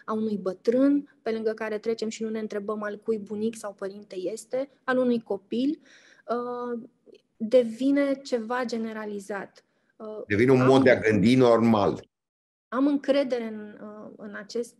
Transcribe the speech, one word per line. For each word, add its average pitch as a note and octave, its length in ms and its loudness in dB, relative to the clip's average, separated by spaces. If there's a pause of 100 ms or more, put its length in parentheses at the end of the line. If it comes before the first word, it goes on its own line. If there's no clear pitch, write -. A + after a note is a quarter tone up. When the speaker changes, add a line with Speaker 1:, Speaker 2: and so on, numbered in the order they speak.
Speaker 1:
a G#3+ 80 -6
unui A3 240 -2
bătrân, B3+ 880 0
pe A3+ 100 -4
lângă A3 200 -2
care A3 260 -6
trecem A3+ 300 -4
și A3+ 140 -8
nu A3 60 -4
ne A3 100 -4
întrebăm G#3+ 440 -6
al G#3 160 -6
cui A3 200 -4
bunic G#3+ 380 -6
sau G3+ 160 -10
părinte G3+ 460 -12
este, A3+ 520 -6 (140)
al B3+ 140 0
unui A#3+ 240 2
copil, A#3+ 580 -4 (480)
uh, A#3+ 520 -6 (580)
devine B3+ 760 2
ceva B3 500 -4
generalizat. G#3+ 1000 -8 (320)
Uh, - 300 -14
Speaker 2:
Devine A2 260 4
un B2+ 80 6
Speaker 1:
am B2+ 60 4
Speaker 2:
mod C3 160 8
de B2+ 80 8
a G#2+ 100 6
gândi G#2+ 340 4
normal. A2+ 720 4 (600)
Speaker 1:
am C4 180 0
încredere C#4 580 0
în, G#3+ 380 -12
uh, G#3+ 340 -16
în G3+ 180 -16
acest A3 460 -10